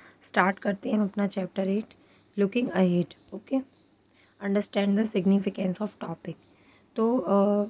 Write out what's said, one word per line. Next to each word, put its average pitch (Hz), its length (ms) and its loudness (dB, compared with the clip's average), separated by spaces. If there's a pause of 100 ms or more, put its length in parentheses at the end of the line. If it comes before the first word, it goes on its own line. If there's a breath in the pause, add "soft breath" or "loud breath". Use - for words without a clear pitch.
(220 soft breath)
स्टार्ट 190 360 2
करते 202 320 -4
हैं 214 80 2
हम 214 60 2
अपना 202 220 -2
चैप्टर 190 420 -4
एट, 208 160 -2 (540 soft breath)
looking 202 340 0
ahead, 175 640 0
ओके? 240 240 -4 (920 soft breath)
Understand 202 500 0
the 214 180 -2
significance 190 640 0 (100)
of - 200 -12
topic। 165 260 -10 (600 soft breath)
तो, 233 220 0
अ, 202 520 2